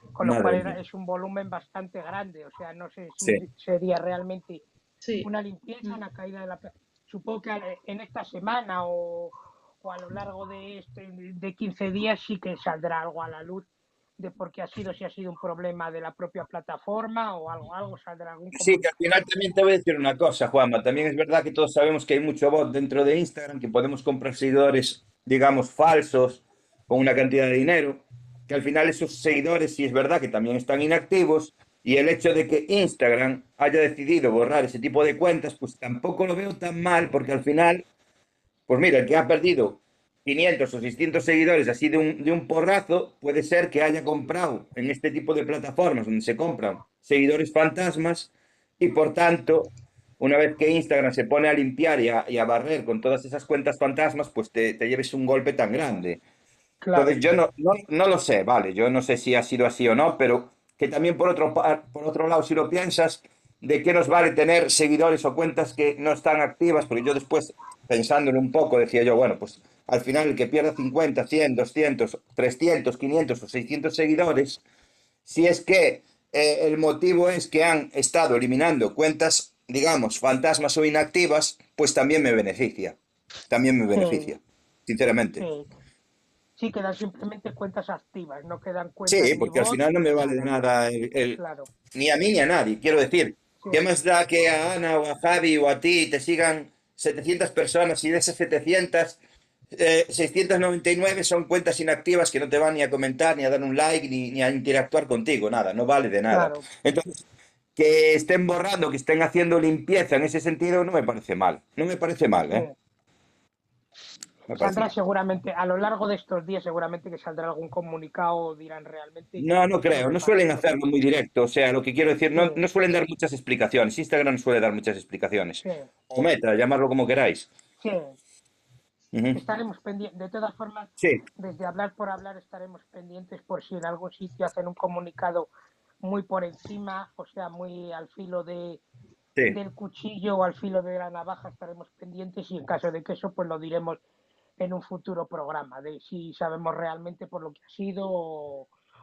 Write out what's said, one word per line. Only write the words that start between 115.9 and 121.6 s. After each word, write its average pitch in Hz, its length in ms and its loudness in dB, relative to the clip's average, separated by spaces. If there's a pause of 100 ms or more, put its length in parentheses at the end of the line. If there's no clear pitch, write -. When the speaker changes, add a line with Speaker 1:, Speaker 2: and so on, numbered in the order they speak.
Speaker 1:
de 202 100 -2
estos 175 280 -8
días, 185 180 -8
seguramente 170 480 -8
que 165 60 -12
saldrá 160 300 -10
algún 160 240 -8
comunicado, 170 840 -6
dirán 156 300 -18
realmente 156 560 -16
Speaker 2:
No, 175 260 4
no 185 140 0
creo, 143 220 2
Speaker 1:
lo 131 60 0
que 147 40 0
Speaker 2:
no 175 80 -2
suelen 185 280 4
Speaker 1:
pasó. 139 100 -2
Speaker 2:
hacerlo 143 280 0
muy 143 140 2
directo, 131 440 2
o 120 40 2
sea, 131 240 4